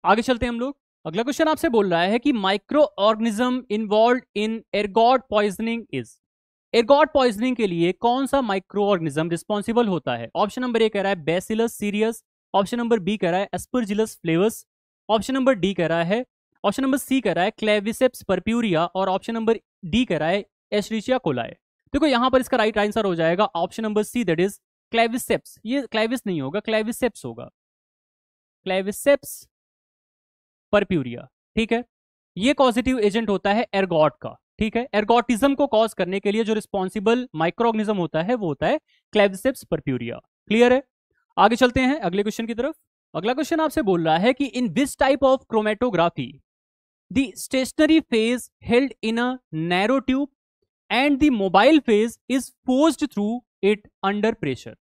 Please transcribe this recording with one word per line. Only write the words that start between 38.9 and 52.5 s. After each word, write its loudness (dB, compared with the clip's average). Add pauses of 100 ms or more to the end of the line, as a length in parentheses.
Claviceps 0
purpurea। -4 (300)
क्लियर 6
है? 2 (540)
आगे 4
चलते 2
हैं 0
अगले -2
क्वेश्चन -4
की -6
तरफ। -4 (400)
अगला -2
क्वेश्चन -2
आपसे 0
बोल 2
रहा 4
है 4
कि -4
in 0
which -2
type 2
of 2
chromatography -2 (800)
the 0
stationary 2
phase 0 (140)
held 2 (120)
in -2
a -2 (380)
narrow 2
tube -2 (600)
and 2
the 4
mobile 4
phase 0 (120)
is -2 (180)